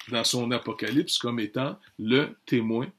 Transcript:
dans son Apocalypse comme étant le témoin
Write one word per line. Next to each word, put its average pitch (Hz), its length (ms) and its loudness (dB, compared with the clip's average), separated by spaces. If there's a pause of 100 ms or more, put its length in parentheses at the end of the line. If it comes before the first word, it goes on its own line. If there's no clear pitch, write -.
dans 117 160 -2
son 120 260 0
Apocalypse 117 720 0
comme 120 200 -2
étant 127 400 -4 (200)
le 123 360 2 (120)
témoin 117 520 0